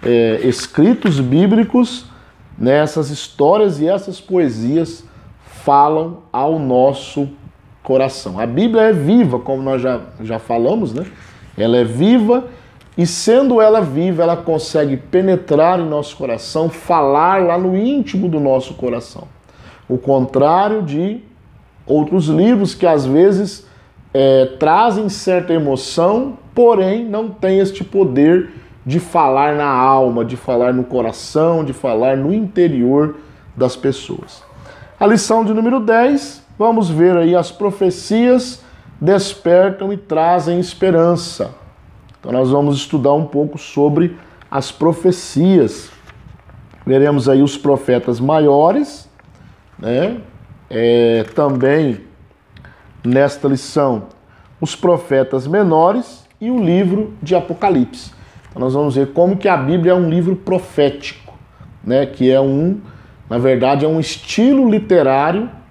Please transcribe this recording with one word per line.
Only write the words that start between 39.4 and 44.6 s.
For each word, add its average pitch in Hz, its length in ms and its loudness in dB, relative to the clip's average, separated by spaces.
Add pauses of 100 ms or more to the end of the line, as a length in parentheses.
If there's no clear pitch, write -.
e 202 40 -6
trazem 170 640 -2
esperança. 175 920 -2 (640)
Então - 140 -10
nós 127 180 0
vamos 143 260 2
estudar 143 380 -2
um 156 100 0
pouco 147 320 -4
sobre 151 600 -2 (340)
as 139 200 -6